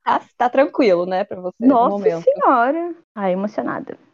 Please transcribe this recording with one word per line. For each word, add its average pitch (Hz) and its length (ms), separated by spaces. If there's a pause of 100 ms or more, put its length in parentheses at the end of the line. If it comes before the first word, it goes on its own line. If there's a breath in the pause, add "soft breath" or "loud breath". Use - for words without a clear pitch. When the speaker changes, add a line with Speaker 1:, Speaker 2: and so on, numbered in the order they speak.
Speaker 1:
tá, 247 160 (180)
tá 240 100
tranquilo, 240 560
né, 185 200
pra 190 160
você 180 180
no 233 80
Speaker 2:
Nossa 247 240
Speaker 1:
momento. 196 340
Speaker 2:
Senhora. 339 720 (180)
Ah, 196 180
emocionada. 208 680 (140)